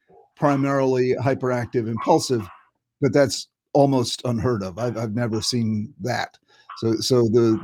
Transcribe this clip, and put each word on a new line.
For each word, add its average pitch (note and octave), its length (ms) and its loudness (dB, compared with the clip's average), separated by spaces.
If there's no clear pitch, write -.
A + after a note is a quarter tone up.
primarily C3+ 800 0
hyperactive B2 680 -2
impulsive, A#2 640 0
but C#3 120 2
that's C#3 360 2
almost C#3 500 2
unheard A#2+ 380 -2
of. F#2 160 -10
I've, A#2 180 -4
I've A2 180 -6
never A2 280 -2
seen A2 580 -2
that. A#2 380 -6
So, A2+ 180 0
so A#2+ 280 2
the, A2+ 400 4